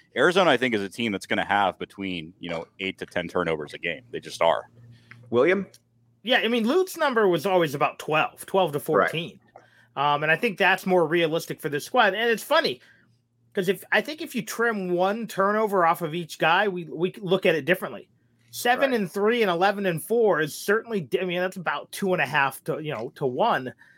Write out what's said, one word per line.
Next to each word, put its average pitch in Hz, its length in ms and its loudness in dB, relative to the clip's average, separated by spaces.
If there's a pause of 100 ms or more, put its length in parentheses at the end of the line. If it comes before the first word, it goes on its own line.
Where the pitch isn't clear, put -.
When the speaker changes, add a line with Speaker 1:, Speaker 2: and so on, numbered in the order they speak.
(160)
Speaker 1:
Arizona, 170 340 4
I 131 80 6
think, 120 160 0
is 104 80 0
a 98 60 -4
team 113 240 -4
that's 95 140 -6
gonna 98 200 -2
have 98 320 2
between, 90 600 -10
you - 100 -10
know, 82 160 -6 (140)
eight 95 200 -6
to 95 60 -12
ten 85 220 -4
turnovers 82 460 -4
a 76 40 -14
game. 82 340 -8
They 80 80 -8
just 78 220 -8
are. 82 280 2 (600)
Speaker 2:
William? 175 380 2 (540)
Speaker 3:
Yeah, 254 160 0
I 247 100 0
mean, 233 180 0
Lute's 370 300 0
number 262 320 2
was 175 180 2
always 175 300 2
about 143 240 -2
twelve, - 460 -2
twelve 185 260 0
to 143 60 -2
Speaker 2:
Right. 135 80 -8
Speaker 3:
fourteen. 151 540 0 (560)
Um, 147 280 0
and 156 80 2
I 160 60 2
think 208 200 -2
that's 185 300 2
more 180 180 4
realistic 160 560 -2
for 156 80 -4
this 143 160 -6
squad. 214 300 2
And 226 160 0
it's 214 100 -2
funny, 277 400 0 (720)
'cause 185 160 -2
if, 185 220 -2
I 208 100 4
think 302 200 -8
if 311 120 -12
you 226 80 -4
trim 214 480 -4
one 190 380 0
turnover 202 580 2
off 170 160 2
of 160 140 -4
each 170 240 -8
guy, 175 280 4
we, 180 180 -4
we 165 340 -4
look 190 260 0
at 175 80 6
it 147 120 -4
differently. 143 440 -2 (400)
Seven 262 420 0
Speaker 2:
Right. 226 100 0
Speaker 3:
and 175 100 -4
three 220 300 2
and 196 100 2
eleven 196 340 2
and 170 160 -2
four 214 380 2
is 156 160 -4
certainly 220 460 -2
di-, 156 180 -4
I 185 60 -4
mean, 180 160 -2
that's 185 160 -4
about 147 340 -6
two 185 220 -2
and 170 80 2
a 139 40 0
half 139 380 0
to, 151 160 -6
you 151 120 -8
know, 117 240 -8
to 147 120 -4
one, 131 440 0 (260)